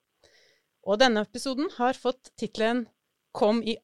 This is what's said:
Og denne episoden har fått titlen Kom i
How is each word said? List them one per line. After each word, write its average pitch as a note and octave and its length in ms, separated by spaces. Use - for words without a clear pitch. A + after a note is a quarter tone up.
Og G3+ 140
denne A#3 180
episoden C4 540
har B3+ 260
fått - 300
titlen A3+ 460
Kom A3+ 240
i A3 240